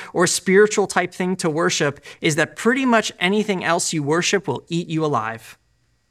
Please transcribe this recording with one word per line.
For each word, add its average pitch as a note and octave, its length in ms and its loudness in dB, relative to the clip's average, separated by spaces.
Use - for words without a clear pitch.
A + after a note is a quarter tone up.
or F3 140 2
spiritual G3 600 4
type F3+ 280 -2
thing F#3 220 -2
to F3+ 120 -2
worship D#3+ 560 -2
is D#3+ 160 0
that D#3 200 -2
pretty C4 280 0
much A#3 340 2
anything F#3+ 460 0
else E3+ 300 -2
you D#3 80 -2
worship E3+ 440 0
will C3 220 -6
eat E3+ 200 -4
you D#3+ 140 -2
alive. A2+ 540 -4